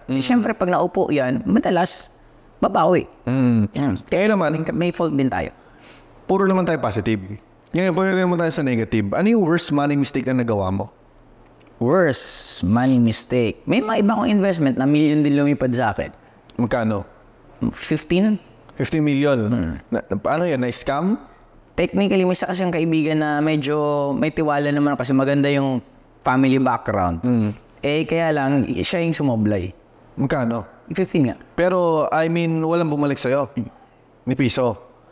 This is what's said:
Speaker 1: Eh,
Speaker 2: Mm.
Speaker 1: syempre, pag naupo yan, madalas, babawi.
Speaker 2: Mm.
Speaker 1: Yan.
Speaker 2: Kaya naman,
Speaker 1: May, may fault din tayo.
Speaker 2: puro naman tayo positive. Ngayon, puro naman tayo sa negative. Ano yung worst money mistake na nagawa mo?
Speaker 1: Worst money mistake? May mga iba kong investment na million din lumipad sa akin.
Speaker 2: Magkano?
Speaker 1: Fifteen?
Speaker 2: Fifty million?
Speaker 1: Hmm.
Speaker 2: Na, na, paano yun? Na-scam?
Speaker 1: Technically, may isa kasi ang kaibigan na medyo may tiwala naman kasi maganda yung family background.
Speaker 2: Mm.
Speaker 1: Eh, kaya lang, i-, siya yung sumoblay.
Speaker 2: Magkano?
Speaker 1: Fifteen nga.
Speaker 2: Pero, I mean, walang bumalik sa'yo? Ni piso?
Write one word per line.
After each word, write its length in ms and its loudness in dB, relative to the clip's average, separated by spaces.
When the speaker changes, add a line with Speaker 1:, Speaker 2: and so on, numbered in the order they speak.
Speaker 1:
Eh, 80 -6
Speaker 2:
Mm. 80 0
Speaker 1:
syempre, 320 2
pag 140 -4
naupo 420 0
yan, 320 0
madalas, 720 0
babawi. 480 2
Speaker 2:
Mm. 380 2
Speaker 1:
Yan. 220 -2
Speaker 2:
Kaya 260 0
naman, 240 0
Speaker 1:
May, 160 -2
may 220 -2
fault 180 -2
din 160 0
tayo. 240 -4
Speaker 2:
puro 160 2
naman 240 2
tayo 100 0
positive. 600 -4
Ngayon, 240 0
puro 160 0
naman 300 0
tayo 160 0
sa 80 -4
negative. 500 0
Ano 160 0
yung 140 4
worst 320 0
money 240 0
mistake 260 -2
na 140 0
nagawa 320 0
mo? 160 -2
Speaker 1:
Worst 880 0
money 320 2
mistake? 680 0
May 220 0
mga 160 0
iba 160 2
kong 140 0
investment 440 0
na 140 0
million 320 4
din 160 2
lumipad 320 0
sa 240 0
akin. 160 -6
Speaker 2:
Magkano? 480 -2
Speaker 1:
Fifteen? 720 -2
Speaker 2:
Fifty 240 -4
million? 420 2
Speaker 1:
Hmm. 340 -2
Speaker 2:
Na, 80 -2
na, 160 -6
paano 320 -2
yun? 80 -2
Na-scam? 640 -2
Speaker 1:
Technically, 520 0
may 80 2
isa 160 -4
kasi 160 -2
ang 80 -2
kaibigan 480 0
na 160 -2
medyo 400 0
may 220 -2
tiwala 400 0
naman 240 0
kasi 160 -2
maganda 320 2
yung 320 0
family 380 2
background. 640 0
Speaker 2:
Mm. 320 0
Speaker 1:
Eh, 240 0
kaya 300 0
lang, 320 0
i-, 160 -4
siya 180 -2
yung 140 0
sumoblay. 560 0
Speaker 2:
Magkano? 480 -2
Speaker 1:
Fifteen 400 0
nga. 60 -6
Speaker 2:
Pero, 560 0
I 160 0
mean, 340 0
walang 300 0
bumalik 320 0
sa'yo? 320 0
Ni 80 -2
piso? 400 0